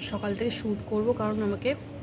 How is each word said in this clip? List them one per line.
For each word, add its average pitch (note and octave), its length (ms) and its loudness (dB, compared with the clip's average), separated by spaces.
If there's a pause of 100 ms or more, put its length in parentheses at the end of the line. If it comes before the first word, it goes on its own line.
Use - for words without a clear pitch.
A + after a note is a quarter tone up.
সকাল G#3 320 -2
থেকে A3+ 160 0
শ্যুট G#3 360 0
করব, G#3+ 260 4
কারণ G#3+ 300 0
আমাকে G#3 320 2 (280)